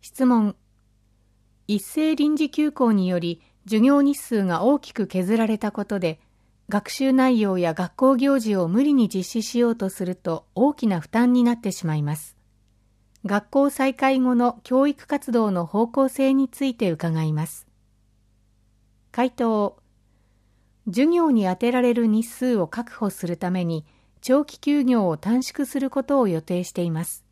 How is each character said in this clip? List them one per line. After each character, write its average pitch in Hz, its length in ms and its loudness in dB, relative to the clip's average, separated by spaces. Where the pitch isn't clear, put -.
質 - 240 -4
問。 226 300 2
一 208 120 0
斉 311 360 -2
臨 302 200 2
時 294 140 0
休 302 220 0
校 247 200 0
に 190 160 2
よ 180 120 -2
り 170 240 -8
授 214 180 2
業 285 180 6
日 277 180 0
数 214 240 -2
が 175 200 0
大 269 160 4
き - 140 -16
く 202 120 -2
削 185 320 -2
ら 226 80 2
れ 220 140 -2
た 208 120 -4
こ 202 140 -8
と 202 140 -4
で、 160 200 -4
学 202 200 -2
習 269 240 0
内 262 260 4
容 196 200 0
や 165 160 0
学 180 200 -6
校 262 200 4
行 277 240 2
事 220 160 -2
を 180 120 0
無 208 160 2
理 294 120 2
に 233 120 4
実 185 160 -4
施 220 200 -6
し 240 160 -4
よ 240 100 4
う 233 60 0
と 190 160 -4
す - 120 -8
る 180 120 -4
と - 400 -8
大 269 180 2
き - 140 -2
な 185 120 0
負 - 120 -12
担 240 200 2
に 247 120 4
な 240 100 2
っ 233 80 -6
て 190 100 -4
し - 140 -8
ま 156 100 -2
い 151 60 -2
ま 147 140 -4
す。 - 200 -18
学 202 260 -4
校 277 180 4
再 269 240 -2
開 269 260 2
後 254 140 2
の 240 300 0
教 262 240 2
育 - 180 -6
活 285 260 -4
動 226 200 2
の 175 160 -2
方 220 200 0
向 262 220 0
性 269 240 0
に 269 160 2
つ - 160 -6
い 262 80 -2
て 208 160 0
伺 160 320 -2
い 156 100 -2
ま 156 140 -2
す。 - 220 -18
回 247 180 0
答。 220 500 -2
授 240 180 2
業 339 220 2
に 220 180 2
充 185 200 -2
て 247 40 2
ら 254 100 0
れ 240 120 2
る 233 140 2
日 220 200 0
数 247 300 -2
を 170 100 0
確 233 260 -10
保 202 160 -4
す - 180 -10
る 170 100 -4
た 180 140 -4
め 185 120 -2
に、 165 220 -4
長 277 220 2
期 - 160 -12
休 294 240 0
業 233 240 2
を 156 100 -2
短 233 260 0
縮 - 220 -6
す 269 140 -6
る 262 100 -2
こ 269 140 -4
と 277 160 0
を 233 80 2
予 165 140 -2
定 180 220 -4
し - 80 -10
て 180 100 -6
い 170 100 -2
ま 165 140 -4
す。 - 260 -14